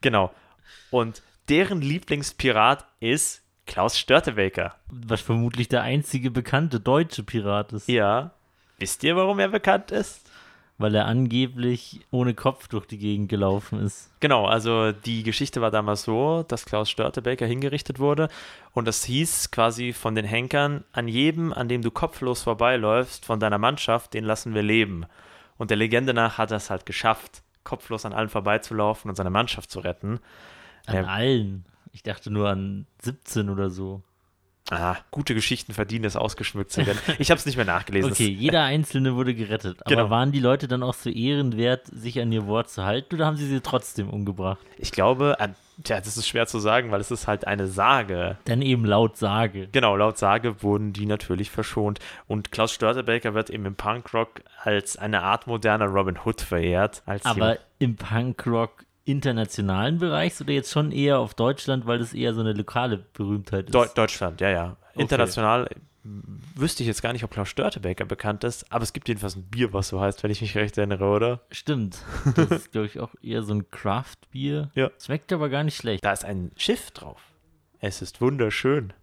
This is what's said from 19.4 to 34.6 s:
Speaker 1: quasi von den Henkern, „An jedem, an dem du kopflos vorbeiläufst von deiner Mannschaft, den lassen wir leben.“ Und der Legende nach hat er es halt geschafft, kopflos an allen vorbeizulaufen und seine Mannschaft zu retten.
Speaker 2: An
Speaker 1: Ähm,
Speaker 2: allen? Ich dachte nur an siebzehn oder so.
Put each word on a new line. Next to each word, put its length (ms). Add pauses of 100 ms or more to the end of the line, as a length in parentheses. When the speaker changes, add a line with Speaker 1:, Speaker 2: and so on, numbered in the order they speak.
Speaker 1:
quasi 420
von 220
den 100
Henkern, 680
„An 160
jedem, 460
an 160
dem 140
du 80
kopflos 500
vorbeiläufst 800
von 160
deiner 200
Mannschaft, 560
den 100
lassen 300
wir 80
leben.“ 420 (520)
Und 120
der 80
Legende 360
nach 260
hat 120
er 60
es 140
halt 160
geschafft, 560 (200)
kopflos 420
an 80
allen 160
vorbeizulaufen 800
und 60
seine 140
Mannschaft 400
zu 100
retten. 400 (680)
Speaker 2:
An 100
Speaker 1:
Ähm, 80
Speaker 2:
allen? 600 (260)
Ich 100
dachte 300
nur 180
an 380 (120)
siebzehn 520
oder 180
so. 320 (680)